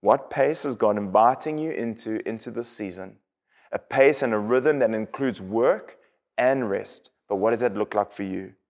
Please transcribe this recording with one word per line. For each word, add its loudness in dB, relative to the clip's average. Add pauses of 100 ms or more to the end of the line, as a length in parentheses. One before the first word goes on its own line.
What 4
pace 0
is -4
God 2
inviting 2
you -4
into, -6
into -8
this -8
season? -12 (560)
A -4
pace 4
and 0
a 2
rhythm 2
that 4
includes -4
work 0 (400)
and 2
rest. -6 (160)
But -2
what 2
does 0
that 0
look -4
like 0
for -8
you? -8 (160)